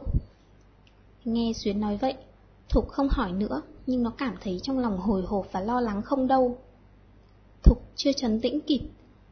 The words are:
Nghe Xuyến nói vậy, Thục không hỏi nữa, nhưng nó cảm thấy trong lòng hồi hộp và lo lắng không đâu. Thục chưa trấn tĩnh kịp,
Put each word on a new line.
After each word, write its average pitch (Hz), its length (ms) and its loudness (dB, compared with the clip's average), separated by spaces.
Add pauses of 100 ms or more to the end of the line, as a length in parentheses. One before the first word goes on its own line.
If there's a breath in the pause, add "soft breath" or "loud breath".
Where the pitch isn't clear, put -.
(1200)
Nghe 226 300 0
Xuyến 202 260 -2
nói 208 160 -2
vậy, 262 180 -2 (540)
Thục - 200 2
không 277 220 0
hỏi 196 220 0
nữa, 208 300 -2 (240)
nhưng 254 160 0
nó 226 80 0
cảm 240 300 -4
thấy 180 220 -4
trong 269 160 -2
lòng 220 200 0
hồi 190 240 2
hộp 156 300 -2
và 190 80 -4
lo 233 200 0
lắng 214 220 -2
không 262 240 0
đâu. 254 320 2 (1040)
Thục - 200 8 (140)
chưa 277 160 2
trấn 226 280 0
tĩnh 285 200 0
kịp, 285 200 0 (520)